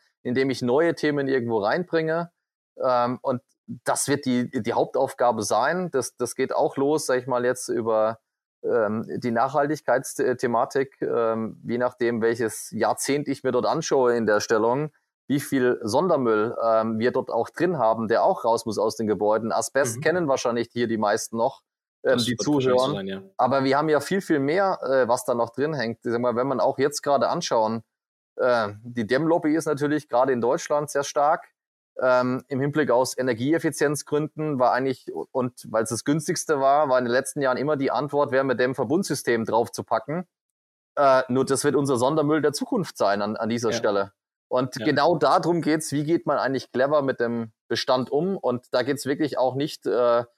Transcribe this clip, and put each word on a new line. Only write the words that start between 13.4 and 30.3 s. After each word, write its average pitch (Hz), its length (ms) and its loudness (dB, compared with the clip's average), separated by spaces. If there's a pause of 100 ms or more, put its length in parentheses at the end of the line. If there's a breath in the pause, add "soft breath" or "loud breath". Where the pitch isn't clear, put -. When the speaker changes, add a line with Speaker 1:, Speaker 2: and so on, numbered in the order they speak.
Speaker 1:
mir 131 100 -2
dort 117 140 0
anschaue 127 500 2
in 113 100 0
der 104 140 4
Stellung, 120 520 2 (360)
wie 139 120 0
viel 127 420 0
Sondermüll, 120 800 2
ähm, 113 360 2
wir 120 120 2
dort 127 200 -2
auch 113 200 -2
drin 170 280 -2
haben, 113 300 2
der 113 140 2
auch 180 220 2
raus 117 220 0
muss 104 120 -4
aus 110 180 0
den 113 100 -4
Gebäuden. 107 460 0
Asbest 117 440 -2
Speaker 2:
Mhm. 131 40 -10
Speaker 1:
kennen 160 280 0
wahrscheinlich 123 440 -2
hier 120 140 -2
die 110 120 -2
meisten 110 380 0
noch, 123 260 -2 (420)
ähm, 127 140 2
Speaker 2:
Das 113 80 0
Speaker 1:
die 120 120 0
Speaker 2:
wird 147 160 0
wahrscheinlich 127 280 4
so 131 40 2
Speaker 1:
zuhören. 143 100 -2
Speaker 2:
sein, 98 120 -8
ja. 95 140 -10 (140)
Speaker 1:
Aber 131 280 2
wir 135 120 2
haben 156 120 0
ja 147 120 4
viel, 185 200 -2
viel 160 180 0
mehr, 175 440 0
äh, 131 260 2
was 123 160 0
da 123 100 0
noch 117 160 -2
drin 151 240 -2
hängt. 117 320 -6
Ich 117 60 -2
sag 117 80 0
mal, 123 160 0
wenn 127 100 0
man 127 140 -2
auch 123 180 0
jetzt 143 240 -2
gerade 139 260 2
anschauen, 113 540 0 (540)
äh, 117 320 2 (140)
die 120 240 -6
Dämmlobby 156 480 2
ist 160 120 -2
natürlich 147 420 -2
gerade 131 240 2